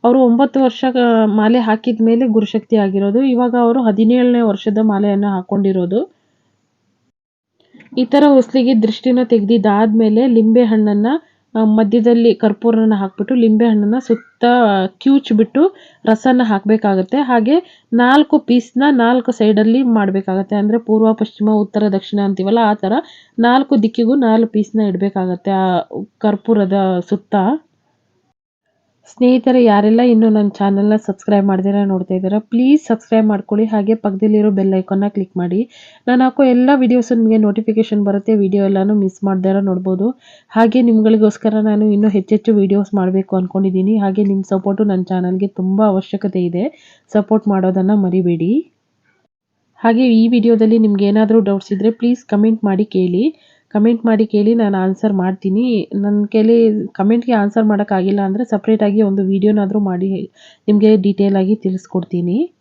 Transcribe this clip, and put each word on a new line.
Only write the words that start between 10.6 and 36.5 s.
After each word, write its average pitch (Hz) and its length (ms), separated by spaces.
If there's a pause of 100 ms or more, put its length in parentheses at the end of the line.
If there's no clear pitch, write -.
ಹಣ್ಣನ್ನ, 214 440 (480)
ಆ, 220 80
ಮಧ್ಯದಲ್ಲಿ 220 720
ಕರ್ಪೂರನ 220 600
ಹಾಕ್ಬಿಟ್ಟು 202 400
ಲಿಂಬೆ 226 300
ಹಣ್ಣನ್ನ 214 340
ಸುತ್ತ - 460 (420)
ಕ್ಯೂಚ್ಬಿಟ್ಟು 269 880 (300)
ರಸನ 247 380
ಹಾಕ್ಬೇಕಾಗತ್ತೆ. 208 760
ಹಾಗೆ 254 760
ನಾಲ್ಕು 269 460
ಪೀಸ್ನ 247 500
ನಾಲ್ಕು 247 420
ಸೈಡಲ್ಲಿ 220 520
ಮಾಡ್ಬೇಕಾಗತ್ತೆ. 196 720
ಅಂದ್ರೆ 208 220
ಪೂರ್ವ, 220 360
ಪಶ್ಚಿಮ, 214 380
ಉತ್ತರ, 208 360
ದಕ್ಷಿಣ 196 320
ಅಂತೀವಲ್ಲ, 196 440
ಆ 208 100
ತರ 202 200 (460)
ನಾಲ್ಕು 247 440
ದಿಕ್ಕಿಗೂ 233 320
ನಾಲ್ಕು 226 360
ಪೀಸ್ನ 214 300
ಇಡ್ಬೇಕಾಗತ್ತೆ 190 680
ಆ 185 280 (380)
ಕರ್ಪೂರದ 196 840 (100)
ಸುತ್ತ. - 260 (1700)
ಸ್ನೇಹಿತರೆ, 247 580
ಯಾರೆಲ್ಲ 220 380
ಇನ್ನೂ 226 280
ನನ್ನ 214 200
ಚಾನಲ್ನ 202 460
ಸಬ್ಸ್ಕ್ರೈಬ್ 202 500
ಮಾಡ್ದಿರ 196 300 (100)
ನೋಡ್ತಾ 185 280
ಇದ್ದೀರಾ, 190 260
ಪ್ಲೀಸ್ 254 460
ಸಬ್ಸ್ಕ್ರೈಬ್ 220 420
ಮಾಡ್ಕೊಳ್ಳಿ. 208 380
ಹಾಗೆ 214 300
ಪಕ್ಕದಲ್ಲಿರೋ 214 560
ಬೆಲ್ 196 220
ಐಕಾನ್ನ 190 340
ಕ್ಲಿಕ್ 190 300
ಮಾಡಿ. 180 320 (380)
ನಾನು 247 160
ಹಾಕೋ 262 200
ಎಲ್ಲ 254 320